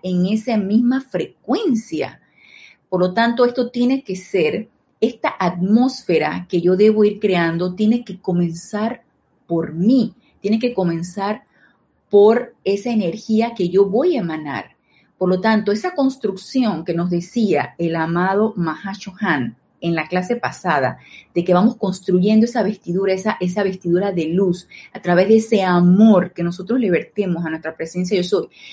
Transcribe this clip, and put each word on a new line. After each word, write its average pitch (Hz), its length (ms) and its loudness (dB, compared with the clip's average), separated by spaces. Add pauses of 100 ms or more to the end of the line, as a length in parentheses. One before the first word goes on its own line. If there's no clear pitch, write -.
en 180 220 0
esa 220 320 -2
misma 240 440 0
frecuencia. 247 1200 -4 (680)
Por 180 140 -2
lo 180 120 0
tanto, 233 320 2
esto 240 240 -2
tiene 254 340 -2
que 185 120 -8
ser, 180 540 -4 (320)
esta - 360 -2
atmósfera 180 1120 0
que 175 120 -2
yo 180 160 2
debo 214 260 4
ir 208 160 0
creando, 175 540 0
tiene 214 320 0
que 180 160 -14
comenzar 175 840 -4 (440)
por 170 260 -4
mí, 214 400 2 (260)
tiene 220 200 -2
que 240 140 -2
comenzar 190 720 -4 (640)
por 220 540 4
esa 202 280 -2
energía 220 600 -2
que 175 160 -2
yo 196 160 4
voy 277 300 0
a 220 60 -2
emanar. 151 540 -8 (420)
Por 180 120 0
lo 185 120 0
tanto, 214 300 2
esa 359 220 -4
construcción 233 920 -2
que 170 80 -4
nos 175 160 -2
decía 175 680 -2
el 165 180 -2
amado 185 600 0
Mahashohan 175 1000 -6 (220)
en 170 160 -2
la 156 120 -4
clase 185 280 -4
pasada, 147 640 -2 (340)
de 170 100 -2
que 175 120 2
vamos 214 200 4
construyendo 190 720 2
esa 240 160 -2
vestidura, 190 520 -2
esa, 190 260 -4
esa 185 240 -2
vestidura 185 480 -2
de 165 160 -2
luz 180 400 -2 (260)
a - 80 -16
través 175 260 2
de 220 100 6
ese 220 260 2
amor 180 720 6
que 175 100 -6
nosotros 180 360 -4
le 208 120 0
vertemos 175 540 -2
a 160 40 -4
nuestra 160 260 -8
presencia 180 400 -6
yo 175 80 0
soy. 175 260 -2 (240)